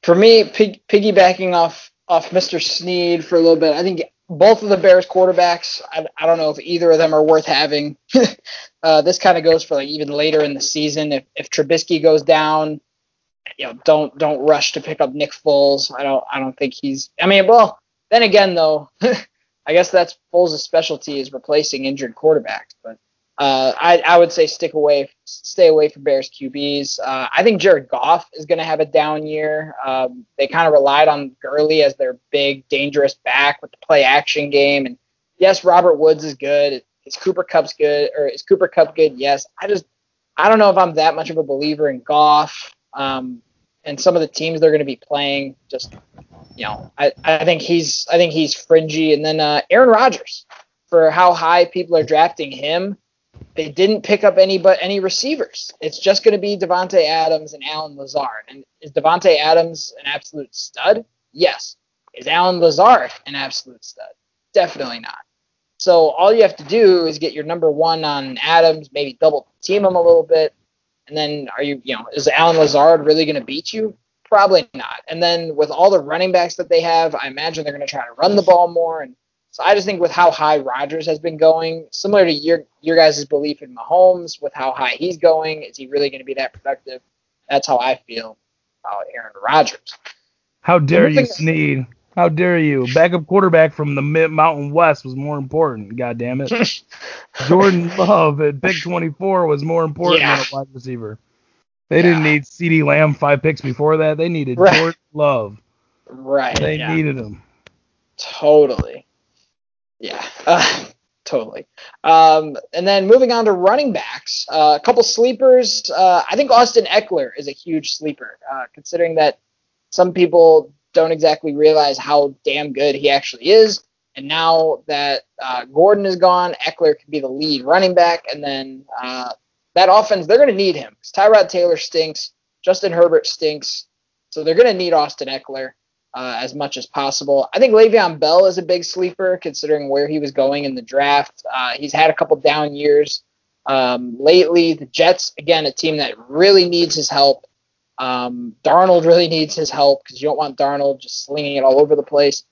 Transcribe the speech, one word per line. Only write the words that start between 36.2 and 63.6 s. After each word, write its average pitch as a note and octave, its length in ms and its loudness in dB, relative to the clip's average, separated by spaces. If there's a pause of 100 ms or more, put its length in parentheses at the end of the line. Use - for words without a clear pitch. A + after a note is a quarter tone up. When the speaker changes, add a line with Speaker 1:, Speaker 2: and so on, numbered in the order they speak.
Speaker 1:
is D3 80 -10
good. C#3 500 -2 (220)
Is - 120 -18
Cooper F#3 260 -4
Kupp's - 300 -2
good, D3 440 -2
or C#3+ 120 -2
is A#2+ 140 -14
Cooper F#3 260 0
Kupp D#3+ 260 0
good? D3+ 220 0
Yes. C#3 280 -2 (160)
I F#3+ 60 -8
just, G3 160 -4 (540)
I E3 100 0
don't A3 100 4
know G#3 120 4
if F3+ 80 2
I'm F3+ 160 2
that D#3 220 0
much E3 140 -8
of D#3+ 80 -6
a D#3 60 -2
believer D3 460 -4
in B2+ 100 -8
Goff. D3+ 720 0 (200)
Um, C3 480 -8 (420)
and C#3+ 160 -12
some F3 160 0
of E3 60 -4
the D3+ 80 -4
teams D#3+ 320 -6
they're D#3 100 4
gonna D3+ 140 0
be C3+ 100 -8
playing, C#3 600 -6 (120)
just, - 260 -14 (600)
you - 80 -16
know, G#2+ 340 -14
I, C#3+ 140 0 (140)
I D#3+ 180 0
think D#3+ 180 0
he's, E3 480 -4
I E3+ 60 0
think E3+ 160 2
he's D#3 220 -2
fringy. D#3+ 580 0
And D3+ 140 0
then, D#3 160 -2
uh, D3 280 -2
Aaron A#3+ 200 6
Rodgers, A3+ 560 0 (420)
for D#3+ 240 4
how F3+ 220 4
high E3+ 320 0
people E3+ 320 -4
are D3+ 80 0
drafting D3 480 -2
him, E3+ 420 -6 (600)
they D#3 140 -6
didn't G3 340 0
pick G#3 200 -2
up F#3 140 4
any, F#3+ 200 2
but F#3 220 4
any F#3+ 220 -4
receivers. B3+ 720 -6 (100)
It's - 180 -10
just G3 240 0
gonna G#3 140 4
be G3+ 200 -4
Davante F3+ 480 0
Adams D#3+ 460 -2
and C#3 140 -18
Allen D3+ 320 -10
Lazard. C3+ 500 -8
And C3+ 160 -20 (160)
is D3+ 140 -20
Davante E3 460 4
Adams E3 600 0
an C#3+ 60 -18
absolute D3 500 -12
stud? G#3+ 480 -4 (300)
Yes. - 420 -4 (380)
Is B2+ 140 -14
Allen F3 340 0
Lazard E3+ 500 4 (140)
an C#3 100 -14
absolute C3+ 480 -12